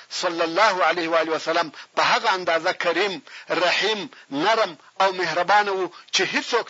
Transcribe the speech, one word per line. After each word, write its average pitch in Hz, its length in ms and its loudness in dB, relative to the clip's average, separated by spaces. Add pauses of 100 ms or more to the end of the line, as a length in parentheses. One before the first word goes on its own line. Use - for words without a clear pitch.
(100)
صلی 170 320 -2
الله 180 420 2
علیه 165 240 0
و 165 80 2
آله 160 160 0
وسلم 160 400 -2 (240)
په 160 60 2
هغه 233 280 2
اندازه 175 420 0
کریم، 175 500 -2 (280)
رحیم، 175 600 0 (200)
نرم 185 460 0 (240)
او 190 120 4
مهربانه 185 600 2
و 185 180 -2 (220)
چې 190 100 2 (100)
هیڅوک 240 380 -2